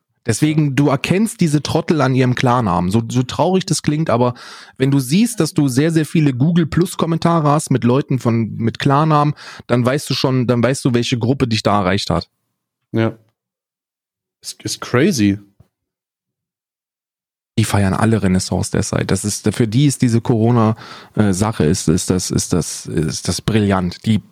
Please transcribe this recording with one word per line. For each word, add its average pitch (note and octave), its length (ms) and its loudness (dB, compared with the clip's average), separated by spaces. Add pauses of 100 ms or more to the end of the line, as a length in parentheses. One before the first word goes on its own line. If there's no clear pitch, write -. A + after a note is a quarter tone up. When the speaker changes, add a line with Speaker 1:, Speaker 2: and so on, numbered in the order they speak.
(260)
Speaker 1:
Deswegen, D3+ 500 0
du C#3+ 120 2
erkennst F3+ 520 0
diese D3+ 220 2
Trottel D#3+ 400 0
an C3 140 2
ihrem B2+ 180 2
Klarnamen. G#2+ 560 0
So, A2+ 200 2
so B2 140 0
traurig F3+ 420 0
das - 180 -4
klingt, D3+ 260 0
aber A#2+ 240 2 (440)
wenn C3+ 120 0
du C#3 100 2
siehst, E3+ 400 0
dass D#3 140 -2
du D3 140 2
sehr, C#3 240 0
sehr D#3+ 140 2
viele D3 280 2
Google E3 320 0
Plus F3 320 -2
Kommentare E3 520 0
hast D3 200 0
mit B2 140 0
Leuten B2 360 0
von, A2+ 360 -2
mit A2 240 -4
Klarnamen, D3 560 2 (320)
dann A#2+ 180 2
weißt C3+ 240 -2
du C#3 60 -2
schon, C3 320 0
dann A#2+ 160 2
weißt C3 200 0
du, B2+ 100 2
welche A#2+ 260 0
Gruppe B2+ 280 0
dich A2+ 140 -2
da G#2 180 2
erreicht F#2+ 300 0
hat. E2 200 -2 (600)
Speaker 2:
Ja. A2+ 260 -2 (1200)
Ist, - 220 -16
ist - 180 -8
crazy. B2 560 0 (2250)
Speaker 1:
Die A2 60 2
feiern G2 280 0
alle A2 300 0
Renaissance F#2 480 -2
der F2+ 100 0
Zeit. - 300 -2
Das F#2+ 120 -2
ist, G#2 300 -2
für A#2 140 0
die A#2+ 180 2
ist C#3 160 -2
diese A#2 200 2
Corona, A2+ 540 2 (400)
äh, G#2 180 2
Sache, G2+ 320 0
ist, D#2+ 220 0
ist E2+ 220 0
das, F#2 220 -2
ist - 200 -4
das, - 360 -4
ist - 400 -4
das F#2 140 -4
brillant. G2 680 -2
Die G#2+ 140 2 (100)